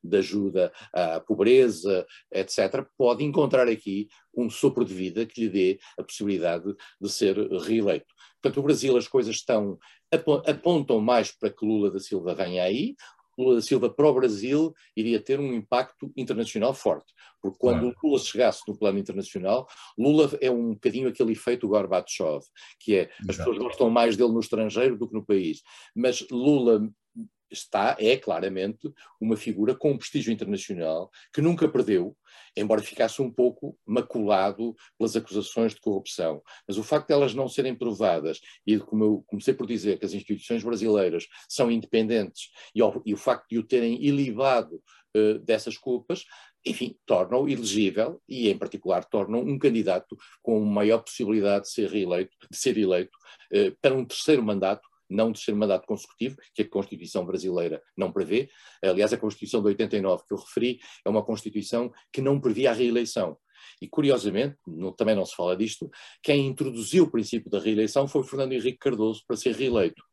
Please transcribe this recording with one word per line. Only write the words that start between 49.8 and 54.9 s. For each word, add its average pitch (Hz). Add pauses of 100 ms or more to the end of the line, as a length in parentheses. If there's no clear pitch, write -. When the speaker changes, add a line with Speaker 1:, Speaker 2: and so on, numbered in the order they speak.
Speaker 1:
com 113
maior 104
possibilidade 101
de -
ser 104
reeleito, 90 (180)
de -
ser 110
eleito, 92 (340)
eh, 101
para 135
um 131
terceiro 143
mandato, 101 (240)